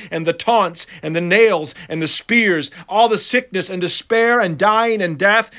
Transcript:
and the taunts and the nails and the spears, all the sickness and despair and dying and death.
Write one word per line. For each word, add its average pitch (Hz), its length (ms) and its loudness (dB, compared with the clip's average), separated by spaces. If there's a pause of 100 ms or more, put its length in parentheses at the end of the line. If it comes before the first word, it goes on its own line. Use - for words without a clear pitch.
(120)
and 165 120 -6
the 165 80 0
taunts 185 540 0 (160)
and 160 140 -6
the 170 40 0
nails 175 540 2 (140)
and 160 120 -6
the 160 60 -2
spears, 175 640 0 (180)
all 220 200 4
the 220 100 0
sickness 247 520 -4
and 185 100 -6
despair 226 580 0
and 180 180 -2
dying 214 460 0
and 165 160 -4
death. 214 400 2